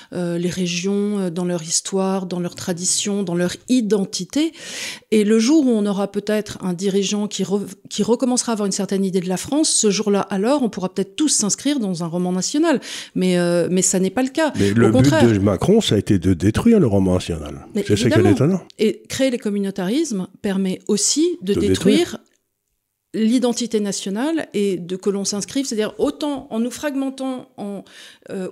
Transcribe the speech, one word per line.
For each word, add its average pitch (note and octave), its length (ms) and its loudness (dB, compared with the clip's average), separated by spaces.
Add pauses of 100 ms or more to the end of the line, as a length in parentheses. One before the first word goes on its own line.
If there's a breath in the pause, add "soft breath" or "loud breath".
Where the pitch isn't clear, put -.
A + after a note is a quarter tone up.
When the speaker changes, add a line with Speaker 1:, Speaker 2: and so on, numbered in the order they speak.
(140 loud breath)
Speaker 1:
euh, F3 220 -2
les F3 140 -2
régions, G3 720 -2
euh, F#3 100 -2
dans F3+ 140 -4
leur F3 180 -2
histoire, F#3+ 640 -2
dans F3+ 140 -6
leur F3 160 -6
tradition, F#3+ 640 -4
dans F3 140 -2
leur F3 180 0 (140)
identité. A3 840 0 (600 loud breath)
Et G#3+ 100 4
le G#3+ 160 4
jour C#4 260 4
où B3+ 60 2
on G#3 160 2
aura G3+ 240 -2
peut-être G#3 500 -4
un F#3 120 -4
dirigeant G3 560 -2
qui G3 160 -4
re-, F#3+ 240 -2 (200)
qui - 140 -4
recommencera A#3+ 480 0
à A#3 40 0
avoir G#3 120 -2
une F#3+ 60 -2
certaine G3 320 -2
idée F#3+ 160 0
de F3 80 -4
la F#3 80 -2
France, D4+ 340 0
ce G#3+ 200 4
jour-là, G3+ 400 0
alors, A#3 320 0
on A3+ 80 0
pourra F#3 220 -6
peut-être G3 240 -6
tous D4+ 120 0
s'inscrire C4+ 500 0
dans F#3 240 -4
un F3 40 -4
roman F3+ 260 -2
national. D4 480 0 (340 loud breath)
Mais, F3+ 240 2
euh, F3 320 2
mais F3+ 120 2
ça F#3 180 0
n'est F#3 80 2
pas B3+ 140 -2
le C4 80 -2
cas. D#4 280 0
Speaker 2:
Mais G2+ 120 2
Speaker 1:
Au G#2 40 0
Speaker 2:
le A#2 120 6
but A2 80 6
Speaker 1:
contraire. C#3 360 6
Speaker 2:
de G#2 80 2
Macron, G#2 440 4
ça - 140 2
a - 20 4
été G2 200 2
de F2+ 140 2
détruire G#2+ 480 4
le D3 60 6
roman G2 260 4
national. D#2 640 -4
Speaker 1:
Mais G#3 120 -2
Speaker 2:
C'est G#2 100 4
ça - 0 -
qui - 80 -2
est - 20 2
Speaker 1:
évidemment. F4 280 6
Speaker 2:
étonnant. F3+ 280 2 (160)
Speaker 1:
Et G#3+ 280 0
créer C4+ 240 0
les A#3 80 -2
communautarismes G3+ 880 -2 (140)
permet F#3+ 380 -2 (100)
aussi D#4 540 0
de F#3+ 100 -2
Speaker 2:
De F#3+ 80 2
Speaker 1:
détruire B2 380 2
Speaker 2:
détruire. - 200 -2 (920)
Speaker 1:
l'identité A3+ 640 0
nationale G#3 760 -4
et G3+ 220 0
de, F3 200 -8
que G3 120 -4
l'on G3 160 -2
s'inscrive, G#3 420 -4
c'est-à-dire G#3+ 320 -4
autant C#4 520 -4
en A3 80 -4
nous A#3+ 120 -2
fragmentant C4+ 840 -6
en, G3+ 280 -10 (460 loud breath)
euh, F#3 220 -8